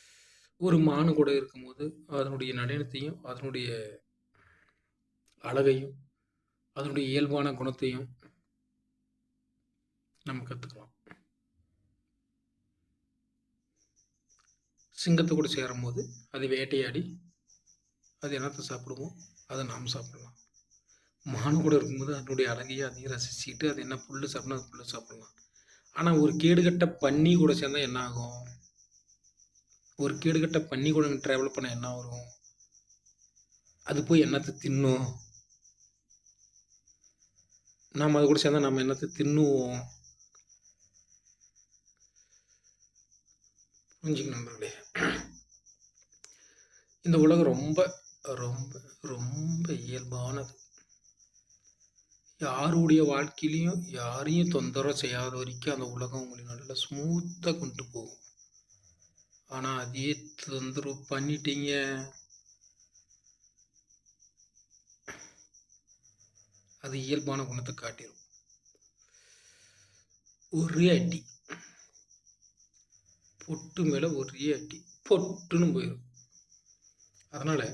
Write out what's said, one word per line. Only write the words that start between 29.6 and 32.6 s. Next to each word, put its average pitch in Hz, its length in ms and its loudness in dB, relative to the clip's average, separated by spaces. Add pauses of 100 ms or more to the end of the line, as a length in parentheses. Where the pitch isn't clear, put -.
ஒரு 143 240 -2
கேடுகட்ட 160 380 2 (100)
பன்னி 139 220 0
கூட 151 160 4 (160)
டிராவல் 135 320 0
பண்ண 127 200 -4
என்ன 120 180 -6
வரும்? 120 360 -12 (1600)